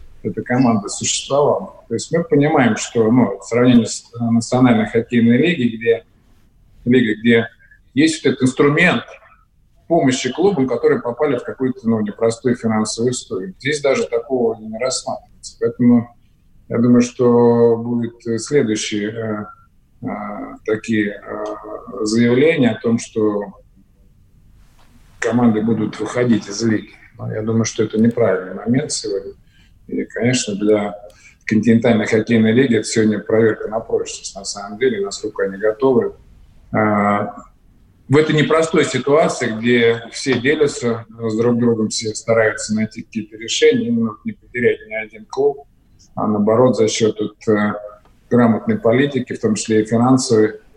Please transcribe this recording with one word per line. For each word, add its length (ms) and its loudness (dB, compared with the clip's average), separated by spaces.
эта 200 -6
команда 480 0
существовала. 840 -2
То 60 -6
есть 180 -8
мы 120 0
понимаем, 520 2
что, 360 0
ну, 280 2
в 40 -20
сравнении 420 4
с, 180 -10
э, 100 -8
Национальной 640 2
хоккейной 500 2
лигой, 400 0
где, 260 0
лигой, 300 2
где 320 2
есть 280 2
вот 100 2
этот 100 -2
инструмент – 600 2
помощи 440 0
клубам, 360 0
которые 340 0
попали 360 -2
в 60 -10
какую-то, 440 -6
ну, 140 2
непростую 540 -2
финансовую 580 -2
историю. 460 -8
Здесь 220 -4
даже 260 0
такого 520 -2
не 200 -12
рассматривается. 800 -8
Поэтому 560 2
я 100 -4
думаю, 220 4
что 760 4
будет 380 -6
следующее, 1040 -2
э, 60 -10
э, 0 -
такие, 560 -2
э, 840 -10
заявления 640 2
о 100 -6
том, 160 0
что 600 -4
команды 420 2
будут 380 -2
выходить 500 0
из 140 -10
лиги. 260 -2
Но 140 -10
я 120 -6
думаю, 220 0
что 180 -2
это 160 -2
неправильный 560 0
момент 360 -2
сегодня. 420 -6
И, 180 -6
конечно, 500 -2
для 400 0
континентальной 600 2
хоккейной 440 2
лиги 260 2
это 100 -4
сегодня 320 2
проверка 500 0
на 100 -6
прочность, 560 -6
на 80 -14
самом 360 -12
деле, 260 0
насколько 380 -6
они 140 -4
готовы. 580 0
А, 600 0
в 80 4
этой 180 2
непростой 480 2
ситуации, 720 0
где 540 2
все 300 -2
делятся 680 0
с 280 -6
друг 200 2
другом, 300 0
все 260 -6
стараются 640 -2
найти 280 -4
какие-то 340 -10
решения, 500 0
именно 240 0
не 80 -8
потерять 460 -2
ни 40 -12
один 320 -12
клуб, 400 -2
а 120 -4
наоборот, 480 2
за 140 2
счет 300 0
вот, 280 -8
э, 260 0
грамотной 480 2
политики, 560 0
в 60 -10
том 160 0
числе 280 0
и 20 -6
финансовой, 760 2